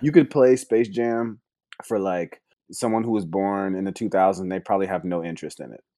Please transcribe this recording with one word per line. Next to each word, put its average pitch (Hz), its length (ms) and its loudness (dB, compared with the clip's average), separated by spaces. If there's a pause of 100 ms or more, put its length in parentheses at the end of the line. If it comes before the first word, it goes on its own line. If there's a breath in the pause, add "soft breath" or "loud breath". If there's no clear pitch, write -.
you 147 100 0
could 147 180 6
play 127 260 6
Space 117 340 0
Jam 117 500 -2 (440)
for, 113 140 -2
like, 90 440 -4 (300)
someone 113 320 -2
who 117 80 -4
was 104 140 0
born 98 500 -2
in 95 100 -4
the 98 60 -4
two 107 180 -6
thousand, 95 400 2
they 92 100 -4
probably 98 260 0
have 92 180 -4
no 87 200 -4
interest 82 360 -10
in 65 140 -14
it, - 100 -20 (140)